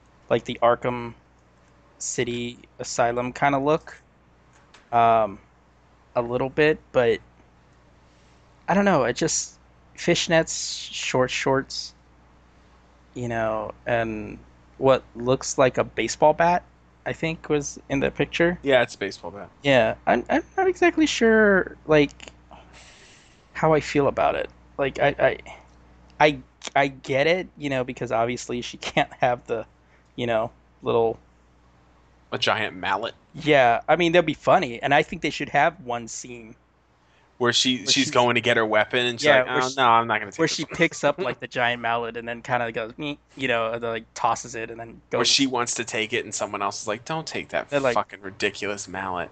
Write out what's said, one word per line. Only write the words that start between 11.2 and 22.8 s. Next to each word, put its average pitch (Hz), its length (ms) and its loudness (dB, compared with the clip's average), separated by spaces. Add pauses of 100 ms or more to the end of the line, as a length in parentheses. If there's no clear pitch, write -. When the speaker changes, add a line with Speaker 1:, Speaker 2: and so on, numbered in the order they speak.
Speaker 1:
shorts, - 640 -2 (1200)
you 123 140 -6
know, 110 440 -4 (140)
and 110 520 -4 (400)
what 131 240 4 (120)
looks 127 440 -2
like 131 180 4
a 117 80 0
baseball 139 480 0
bat, 175 300 2 (420)
I 131 80 -6
think, 160 360 -6
was 147 300 -2 (100)
in 139 120 -2
the 139 100 0
picture. 170 520 0
Speaker 2:
Yeah, 131 200 4
it's 117 120 -4
a - 40 -20
baseball 95 340 -8
bat. 98 180 -16 (120)
Speaker 1:
Yeah, 120 340 4 (100)
I'm, 117 240 2
I'm 302 120 2 (140)
not 381 120 2
exactly 339 380 2
sure, 220 680 4 (100)
like, 151 440 2 (1200)